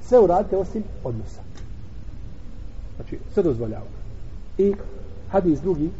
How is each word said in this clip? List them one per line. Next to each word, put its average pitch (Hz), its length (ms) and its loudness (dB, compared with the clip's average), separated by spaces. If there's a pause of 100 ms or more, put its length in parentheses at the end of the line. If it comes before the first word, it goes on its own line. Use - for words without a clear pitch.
Sve 247 160 8
uradite 190 380 6
osim 202 280 -2 (200)
odnosa. - 360 -6 (1600)
Znači, 135 220 -8 (160)
sve 202 80 4
dozvoljava. 110 440 0 (720)
I 196 160 6 (540)
hadis 180 320 4
drugi 160 400 2